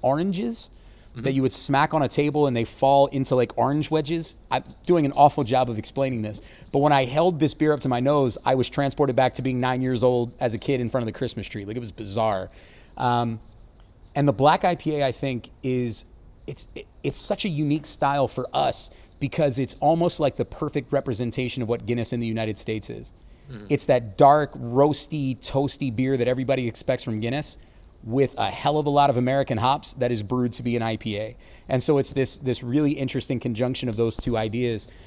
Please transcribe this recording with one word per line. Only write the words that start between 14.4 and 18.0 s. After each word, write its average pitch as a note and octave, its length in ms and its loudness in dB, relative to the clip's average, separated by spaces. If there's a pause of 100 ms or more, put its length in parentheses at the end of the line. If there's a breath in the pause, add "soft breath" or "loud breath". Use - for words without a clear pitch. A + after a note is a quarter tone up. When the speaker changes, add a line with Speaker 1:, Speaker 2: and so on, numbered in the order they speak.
Speaker 1:
I F3+ 100 2
P D#3 220 -4
A, C#3+ 80 0
I B2+ 80 0
think, B2+ 380 -6 (120)
is, B2 400 -4 (440)
it's, - 280 -14
it, - 100 -14 (160)
it's - 160 -4
such - 280 -4
a G#3 40 -2
unique D3+ 360 0
style C#3 420 0